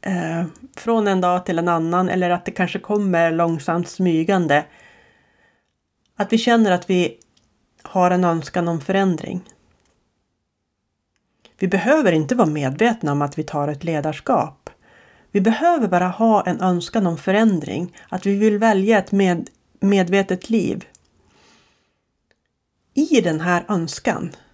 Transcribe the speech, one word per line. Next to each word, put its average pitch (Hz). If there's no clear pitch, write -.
eh, 170
från 226
en 185
dag 180
till 170
en 175
annan, 170
eller 180
att 175
det 196
kanske 185
kommer 185
långsamt 165
smygande, 165
att 202
vi 226
känner 226
att 180
vi 180
har 180
en 180
önskan 170
om 165
förändring. 185
Vi 190
behöver 202
inte 156
vara 165
medvetna 151
om 143
att 143
vi 156
tar 143
ett 147
ledarskap. 156
Vi 202
behöver 240
bara 180
ha 214
en 180
önskan 180
om 165
förändring, 185
att 185
vi 202
vill 208
välja 208
ett 190
med-, 190
medvetet 190
liv. -
I 294
den 160
här 175
önskan 175